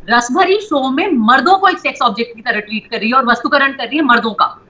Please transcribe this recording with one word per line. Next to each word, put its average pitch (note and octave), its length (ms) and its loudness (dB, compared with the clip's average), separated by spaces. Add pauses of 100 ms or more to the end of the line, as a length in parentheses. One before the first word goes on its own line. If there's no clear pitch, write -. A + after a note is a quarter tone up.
रसभरी F4 500 2
शो C4+ 320 -2
में F4 200 -2
मर्दों C4+ 460 4
को F#4+ 100 2
एक F4+ 120 0
सेक्स C4 220 -6
ऑब्जेक्ट A#3 340 -2
की A3 60 -20
तरह G#3+ 180 -4
ट्रीट A3 280 -8
कर A#3 120 -6
रही G#3+ 100 -2
है B3 60 0
और C4 100 2
वस्तुकरण C4+ 480 0
कर B3+ 120 -8
रही A#3+ 120 -4
है D#4+ 60 0
मर्दों A#3 280 2
का। - 280 -4 (100)